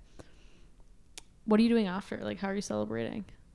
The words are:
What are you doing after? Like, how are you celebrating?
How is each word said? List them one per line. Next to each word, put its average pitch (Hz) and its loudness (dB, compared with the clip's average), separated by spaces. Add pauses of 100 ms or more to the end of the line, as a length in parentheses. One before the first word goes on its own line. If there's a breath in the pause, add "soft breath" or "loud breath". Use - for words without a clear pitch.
(1400 soft breath)
What 214 6
are - 8
you 233 6
doing 226 4
after? 185 -6
Like, 208 -6
how 196 -4
are 196 -4
you 202 -4
celebrating? 113 -4 (280)